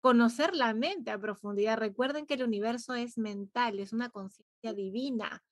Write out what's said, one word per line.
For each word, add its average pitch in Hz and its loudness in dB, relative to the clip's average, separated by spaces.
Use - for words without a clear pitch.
conocer 247 6
la 240 2
mente 262 -2
a 214 -4
profundidad. 208 0
Recuerden 254 0
que 294 0
el 254 -2
universo 233 -2
es 240 -4
mental, 208 -2
es 196 -8
una 240 -2
conciencia 208 -10
divina, 208 -4